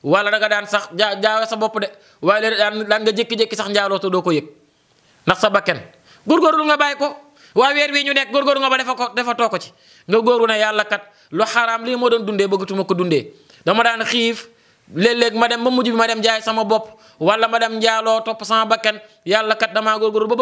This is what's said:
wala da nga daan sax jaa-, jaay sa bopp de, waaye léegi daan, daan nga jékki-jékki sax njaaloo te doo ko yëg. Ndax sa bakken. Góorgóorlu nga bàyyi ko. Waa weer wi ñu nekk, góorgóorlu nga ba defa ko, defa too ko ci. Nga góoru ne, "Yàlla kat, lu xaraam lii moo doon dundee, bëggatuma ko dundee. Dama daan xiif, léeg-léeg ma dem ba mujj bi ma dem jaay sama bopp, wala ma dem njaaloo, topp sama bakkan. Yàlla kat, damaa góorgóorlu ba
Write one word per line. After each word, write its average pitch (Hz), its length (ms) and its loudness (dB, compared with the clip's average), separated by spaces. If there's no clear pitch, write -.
wala 196 260 2
da 214 80 2
nga 208 120 0
daan 208 180 -2
sax 202 260 -4
jaa-, 202 280 0
jaay 220 280 0
sa 226 80 -4
bopp 220 240 -4
de, 202 80 -4
waaye 202 200 2
léegi 220 160 0
daan, 214 280 0
daan 214 160 0
nga 220 100 2
jékki-jékki 226 460 -2
sax 202 120 -4
njaaloo 202 280 0
te 190 160 -4
doo 180 80 2
ko 180 100 -2
yëg. 151 140 0
Ndax 185 160 2
sa 214 80 4
bakken. 190 320 0
Góorgóorlu 311 420 4
nga 294 80 2
bàyyi 285 240 0
ko. 294 160 -4
Waa 262 180 4
weer 285 180 0
wi 285 120 0
ñu 277 100 -2
nekk, 269 180 -2
góorgóorlu 277 280 0
nga 269 100 0
ba 262 80 2
defa 254 180 -4
ko, 247 200 -4
defa 240 200 -2
too 240 140 0
ko 185 80 -4
ci. - 140 -12
Nga 202 140 4
góoru 226 260 2
ne, 220 100 0
"Yàlla 214 280 0
kat, 208 160 -4
lu 180 120 0
xaraam 226 400 0
lii 247 120 -4
moo 240 140 0
doon 226 160 0
dundee, 196 220 0
bëggatuma 196 380 -2
ko 196 80 -2
dundee. 170 400 0
Dama 208 180 2
daan 226 220 0
xiif, 233 420 -2
léeg-léeg 233 400 2
ma 233 120 2
dem 233 160 -2
ba 254 60 0
mujj 247 220 0
bi 226 40 -2
ma 226 120 2
dem 226 160 -2
jaay 220 180 0
sama 220 220 -2
bopp, 220 340 -2
wala 214 280 2
ma 226 120 0
dem 226 180 -2
njaaloo, 220 460 0
topp 220 220 -8
sama 220 200 2
bakkan. 214 340 0
Yàlla 214 300 0
kat, 220 180 -2
damaa 220 260 0
góorgóorlu 214 280 0
ba 240 140 -2